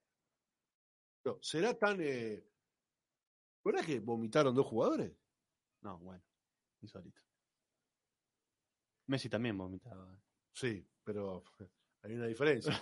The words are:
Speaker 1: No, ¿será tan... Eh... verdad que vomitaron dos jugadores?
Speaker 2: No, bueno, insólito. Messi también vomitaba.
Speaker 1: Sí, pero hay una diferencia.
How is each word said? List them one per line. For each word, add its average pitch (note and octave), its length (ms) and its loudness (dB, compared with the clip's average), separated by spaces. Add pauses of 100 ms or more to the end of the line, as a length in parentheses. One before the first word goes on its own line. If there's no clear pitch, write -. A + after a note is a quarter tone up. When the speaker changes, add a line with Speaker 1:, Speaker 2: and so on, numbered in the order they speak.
(1200)
Speaker 1:
No, A2+ 160 -2
¿será G3 380 2
tan... G#3 220 4
Eh... A#2 440 -2 (1200)
verdad A3 200 2
que D3 160 0
vomitaron A#2 540 4
dos C3 120 6
jugadores? C#3+ 460 2 (720)
Speaker 2:
No, F#2+ 160 -10
bueno, F#2 240 -14 (580)
insólito. F#2+ 400 -18 (1900)
Messi C3 220 0
también G#2+ 280 0
vomitaba. F#2 600 -10 (360)
Speaker 1:
Sí, A2 320 -4 (200)
pero G2 400 -4 (580)
hay G#2+ 120 -10
una A#2 120 -4
diferencia. C#3+ 560 2